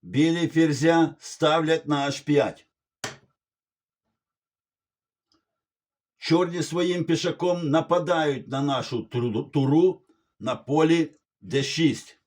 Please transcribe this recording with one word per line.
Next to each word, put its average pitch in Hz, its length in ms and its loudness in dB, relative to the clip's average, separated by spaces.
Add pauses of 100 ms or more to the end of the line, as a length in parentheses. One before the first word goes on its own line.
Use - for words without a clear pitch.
Білі 160 460 0
ферзя 160 720 2
ставлять 160 680 0
на 143 200 0
Аш 139 140 -6
п'ять. - 460 0 (3500)
Чорні 170 460 0
своїм 175 420 -2
пішаком 170 640 -2
нападають 156 800 0
на 135 140 -4
нашу 139 420 -4
туру, 120 400 -4
туру 147 640 0 (340)
на 120 160 -6
полі 156 640 0 (220)
Д 135 220 -4
шість. - 640 -2